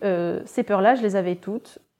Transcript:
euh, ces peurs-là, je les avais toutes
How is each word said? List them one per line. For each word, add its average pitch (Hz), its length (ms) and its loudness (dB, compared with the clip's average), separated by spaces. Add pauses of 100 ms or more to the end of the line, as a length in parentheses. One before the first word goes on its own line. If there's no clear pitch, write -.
euh, 175 400 -2
ces - 200 -4
peurs-là, 208 320 4
je 233 60 -4
les 202 140 0
avais 180 200 0
toutes 202 420 -10 (220)